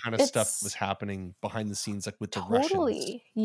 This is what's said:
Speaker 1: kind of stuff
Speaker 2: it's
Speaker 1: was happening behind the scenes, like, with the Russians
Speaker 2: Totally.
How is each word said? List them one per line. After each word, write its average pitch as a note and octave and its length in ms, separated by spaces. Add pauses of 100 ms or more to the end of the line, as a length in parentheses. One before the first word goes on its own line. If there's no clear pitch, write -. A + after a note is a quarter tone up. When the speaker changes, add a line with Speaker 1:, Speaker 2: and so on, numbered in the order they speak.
Speaker 1:
kind A2+ 120
of A3+ 60
stuff B2 320
Speaker 2:
it's - 80
Speaker 1:
was G2+ 140
happening G2 640
behind G#2+ 300
the G2 40
scenes, G2+ 300
like, G#2 140
with G#2 140
the - 100
Russians C4 640
Speaker 2:
Totally. A#3+ 180 (200)